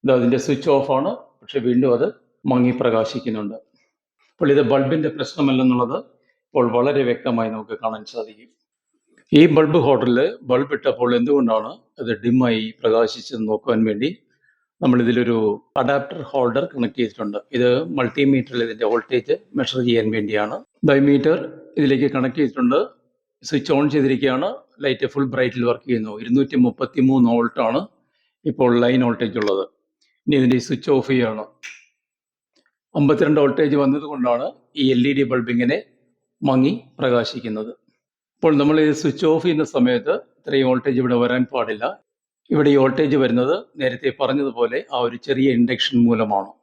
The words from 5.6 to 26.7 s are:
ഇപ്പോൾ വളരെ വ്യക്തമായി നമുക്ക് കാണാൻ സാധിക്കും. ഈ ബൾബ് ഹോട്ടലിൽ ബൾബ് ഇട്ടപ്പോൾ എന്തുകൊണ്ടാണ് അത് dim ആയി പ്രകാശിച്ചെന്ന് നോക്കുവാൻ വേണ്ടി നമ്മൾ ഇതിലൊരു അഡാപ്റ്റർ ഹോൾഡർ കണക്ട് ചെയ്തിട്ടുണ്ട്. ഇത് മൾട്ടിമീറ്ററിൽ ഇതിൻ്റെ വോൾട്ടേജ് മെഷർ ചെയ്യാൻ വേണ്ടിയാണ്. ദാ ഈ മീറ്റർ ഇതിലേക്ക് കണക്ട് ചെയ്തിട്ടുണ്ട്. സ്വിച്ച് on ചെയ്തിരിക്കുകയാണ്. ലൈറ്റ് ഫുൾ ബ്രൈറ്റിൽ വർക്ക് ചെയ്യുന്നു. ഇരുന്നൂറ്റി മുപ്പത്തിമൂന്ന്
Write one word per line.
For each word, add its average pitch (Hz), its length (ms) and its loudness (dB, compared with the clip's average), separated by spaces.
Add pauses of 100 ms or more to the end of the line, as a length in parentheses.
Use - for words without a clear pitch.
ഇപ്പോൾ 127 180 0 (120)
വളരെ 139 320 2
വ്യക്തമായി 117 440 -2
നമുക്ക് 107 280 -12
കാണാൻ 110 200 -6 (120)
സാധിക്കും. 110 360 -14 (800)
ഈ 151 100 8 (140)
ബൾബ് 156 300 4
ഹോട്ടലിൽ 123 340 2 (300)
ബൾബ് 135 280 0
ഇട്ടപ്പോൾ 123 320 -2 (100)
എന്തുകൊണ്ടാണ് 120 520 0 (300)
അത് 117 100 -6 (120)
dim 120 140 2 (100)
ആയി 110 180 -2 (160)
പ്രകാശിച്ചെന്ന് 113 720 -2
നോക്കുവാൻ 110 380 -2
വേണ്ടി 110 200 -4 (720)
നമ്മൾ 127 220 2
ഇതിലൊരു 117 340 0 (440)
അഡാപ്റ്റർ 139 380 -4 (120)
ഹോൾഡർ 127 420 0
കണക്ട് 123 260 -4
ചെയ്തിട്ടുണ്ട്. 104 400 -6 (180)
ഇത് 123 120 4 (300)
മൾട്ടിമീറ്ററിൽ 127 680 0
ഇതിൻ്റെ 113 280 -4
വോൾട്ടേജ് 123 440 -2 (220)
മെഷർ 127 300 -4
ചെയ്യാൻ 113 260 2
വേണ്ടിയാണ്. 107 420 -4 (300)
ദാ 139 140 4
ഈ - 80 4
മീറ്റർ 147 280 2 (420)
ഇതിലേക്ക് 139 380 2
കണക്ട് 127 240 -4
ചെയ്തിട്ടുണ്ട്. 131 380 0 (680)
സ്വിച്ച് 143 280 -2
on 147 160 2
ചെയ്തിരിക്കുകയാണ്. 139 560 0 (360)
ലൈറ്റ് 131 280 -2
ഫുൾ 139 220 -2
ബ്രൈറ്റിൽ 127 360 -2
വർക്ക് 117 200 -6
ചെയ്യുന്നു. 107 320 -4
ഇരുന്നൂറ്റി 131 420 0
മുപ്പത്തിമൂന്ന് 131 720 2